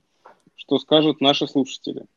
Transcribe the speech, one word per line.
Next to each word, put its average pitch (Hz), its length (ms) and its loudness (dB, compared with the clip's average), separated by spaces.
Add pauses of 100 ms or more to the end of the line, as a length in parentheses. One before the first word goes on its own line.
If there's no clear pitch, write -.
(560)
что - 220 -2
скажут 151 420 2
наши 143 280 0
слушатели. - 560 -6 (140)